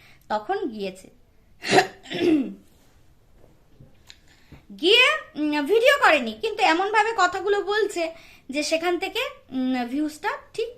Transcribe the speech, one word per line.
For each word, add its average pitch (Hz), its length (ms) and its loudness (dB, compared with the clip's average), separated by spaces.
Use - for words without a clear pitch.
তখন 320 400 -4
গিয়েছে। 196 420 -10
গিয়ে, 480 260 6
উম, 294 320 -2
ভিডিও 494 380 4
করেনি, 269 280 4
কিন্তু 427 300 -4
এমনভাবে 392 540 2
কথাগুলো 381 460 0
বলছে 359 520 -2
যে 285 120 -2
সেখান 330 360 -2
থেকে, 381 200 -6
উম, 254 340 -2
ভিউজটা 302 440 -4
ঠিক 466 240 -6